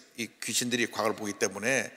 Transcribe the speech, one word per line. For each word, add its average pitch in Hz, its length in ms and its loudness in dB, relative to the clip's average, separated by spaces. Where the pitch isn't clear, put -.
이 113 140 -4
귀신들이 120 480 0
과거를 107 280 0
보기 104 160 -4
때문에 107 640 0